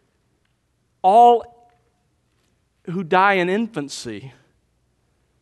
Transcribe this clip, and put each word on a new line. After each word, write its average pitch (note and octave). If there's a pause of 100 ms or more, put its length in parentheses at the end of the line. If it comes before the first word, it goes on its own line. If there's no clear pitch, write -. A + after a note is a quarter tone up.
(1040)
All A#3 (1120)
who F#3
die F#3+
in F3+
infancy C#3+ (1080)